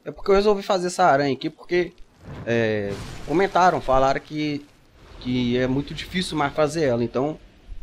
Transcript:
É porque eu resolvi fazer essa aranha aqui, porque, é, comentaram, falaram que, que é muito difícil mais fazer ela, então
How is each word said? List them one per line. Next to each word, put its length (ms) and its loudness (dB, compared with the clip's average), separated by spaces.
É 60 -10
porque 220 -2
eu 40 8
resolvi 280 4
fazer 240 -2
essa 160 0
aranha 320 4
aqui, 160 -6
porque, 420 -4
é, 440 0
comentaram, 520 2
falaram 400 2
que, 460 -6
que 360 -2
é 120 0
muito 260 -2
difícil 420 -6
mais 160 0
fazer 340 0
ela, 180 2
então 340 -4